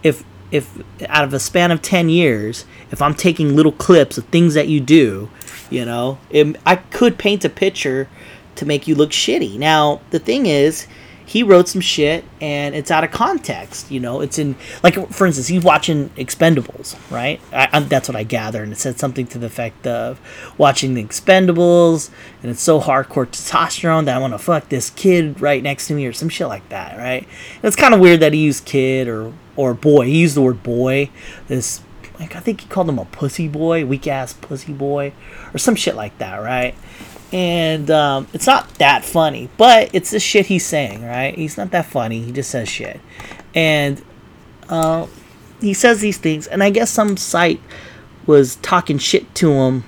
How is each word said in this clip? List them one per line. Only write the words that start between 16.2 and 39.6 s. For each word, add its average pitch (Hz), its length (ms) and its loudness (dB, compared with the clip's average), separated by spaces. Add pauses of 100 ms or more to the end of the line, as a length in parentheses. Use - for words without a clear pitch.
right? 127 320 -6 (100)
I, 131 220 2
I'm, 147 140 0
that's 135 200 0
what 127 80 -8
I 107 60 -6
gather, 110 400 -6
and 104 100 -10
it 104 60 -14
said 127 220 -8
something 131 280 -4
to 123 120 -14
the 117 80 -8
effect 113 400 -10
of 120 320 -6 (360)
watching 135 380 2
the 117 100 -4
Expendables, 175 1080 4 (320)
and 120 80 -8
it's 120 100 -8
so 156 180 4
hardcore 135 460 0
testosterone 160 800 -2
that 127 100 -2
I 131 40 -2
wanna 127 180 -4
fuck 160 320 -2
this 127 220 -6
kid 170 500 0
right 143 220 0
next 143 240 -6
to 151 80 -4
me, 143 100 -4
or 120 80 -8
some 160 160 -6
shit 151 180 -6
like 101 220 -12
that, 90 260 -12
right? 127 280 -6
And - 400 -18
it's 214 120 0
kinda 240 220 6
weird 175 220 8
that 151 140 4
he 156 80 2
used 147 240 0
kid 131 420 0
or, 113 260 -8 (220)
or 131 180 0
boy. 147 320 6
He 147 140 2
used 160 160 4
the 143 80 4
word 127 180 2
boy. 131 480 -2 (380)
This, - 340 -6 (380)
like, 165 160 -14
I 175 40 -14
think 202 220 -6
he - 60 -20
called 185 200 -2
him 139 120 -4
a 90 60 -10
pussy 151 420 -6
boy, 160 360 -2
weak-ass 135 500 -6
pussy - 400 -14
boy, 143 380 -4 (440)
or - 20 -8
some 233 180 -4
shit - 200 -6
like 107 240 -12
that, 98 180 -10
right? 123 380 -6 (580)
And, 165 560 -2
um, 143 440 2
it's - 120 -6
not - 300 2
that 139 280 2
funny, 139 540 -2
but 226 360 8